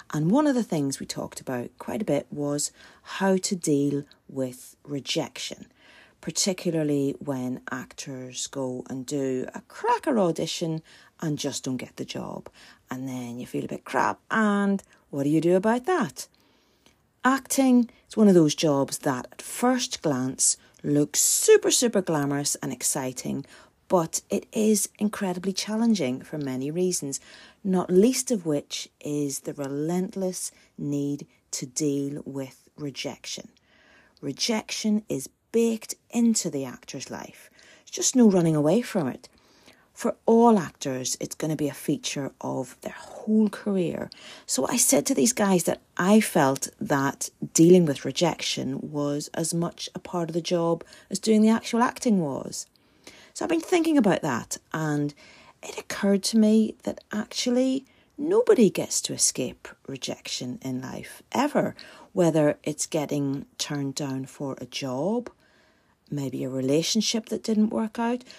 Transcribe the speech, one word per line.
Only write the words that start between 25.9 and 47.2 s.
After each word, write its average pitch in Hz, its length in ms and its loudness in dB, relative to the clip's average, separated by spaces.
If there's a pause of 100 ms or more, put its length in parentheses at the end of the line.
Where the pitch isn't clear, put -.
for - 160 -10
many 135 320 -6
reasons, 170 480 -2 (460)
not 185 260 0
least 208 400 4
of 185 160 -2
which - 420 -4 (120)
is 147 400 -4
the 151 140 -10
relentless 175 960 -4 (260)
need 143 480 -4 (240)
to - 160 -8
deal 139 580 -4
with 135 520 -12
rejection. - 720 -10 (720)
Rejection 214 880 -2
is 135 200 -4 (220)
baked 226 460 0 (140)
into 233 380 2
the 143 160 -4
actor's 127 460 -12
life. - 400 -14 (280)
There's - 120 -20
just - 240 -2
no 240 160 8
running 170 240 4
away 156 280 4
from 170 260 -4
it. - 200 -12 (640)
For - 220 -4 (120)
all 226 320 8
actors, 131 600 -6
it's - 140 -8
gonna 156 220 -4
be 139 140 -2
a 135 40 -12
feature - 560 -4 (120)
of 131 400 -6
their - 100 -10
whole - 560 0
career. 190 640 -4 (340)
So - 240 -2
I 254 80 -2
said 285 300 4
to 269 80 0
these 247 180 4
guys 196 320 2
that - 160 0 (160)
I 202 240 6
felt 139 480 2 (100)
that 139 520 -2 (240)